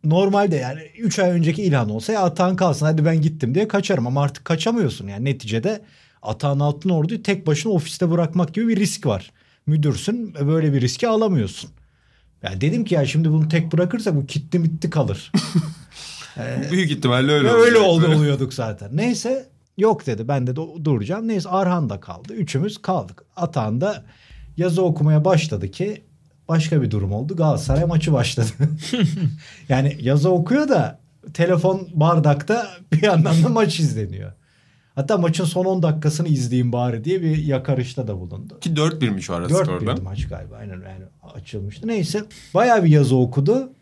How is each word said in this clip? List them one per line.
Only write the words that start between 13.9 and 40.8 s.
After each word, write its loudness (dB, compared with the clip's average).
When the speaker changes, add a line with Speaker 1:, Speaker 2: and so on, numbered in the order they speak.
Speaker 1:
bu -2
kitli -4
mitli -2
kalır." -2
<laughs> 2
Ee, -6
Speaker 2:
Büyük 0
ihtimalle 2
öyle 4
Speaker 1:
öyle 8
Speaker 2:
olacak. 6
Speaker 1:
oldu, 6
oluyorduk 2
zaten. -6
Neyse, -2
"Yok." 2
dedi, -4
"Ben 0
de -2
do-, -8
duracağım." -2
Neyse -4
Arhan 0
da -8
kaldı. -16
Üçümüz -4
kaldık. -6
Atahan -4
da -4
yazı 0
okumaya 2
başladı 0
ki -8
başka 2
bir 0
durum -2
oldu. -4
Galatasaray 2
maçı 0
başladı. 0
<laughs> -4
Yani 0
yazı 2
okuyor 2
da 0
telefon 0
bardakta 2
bir 2
yandan 4
da 4
maç 2
izleniyor. -4
Hatta 0
"Maçın 0
son -2
on 0
dakikasını 0
izleyeyim 0
bari." -2
diye -2
bir 0
yakarışta -2
da -6
bulundu. -14
Speaker 2:
Ki -2
dört 0
birmiş -2
o -4
ara -4
Speaker 1:
Dört 2
birdi -4
Speaker 2:
skorda. -2
Speaker 1:
maç -6
galiba. -12
Aynen, -14
yani -16